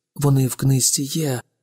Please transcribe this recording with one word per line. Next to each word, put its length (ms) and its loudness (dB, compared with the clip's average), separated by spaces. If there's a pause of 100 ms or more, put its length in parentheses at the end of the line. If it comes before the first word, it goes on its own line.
(140)
Вони 320 2
в 100 -6
книжці 460 0
є, 400 -4 (200)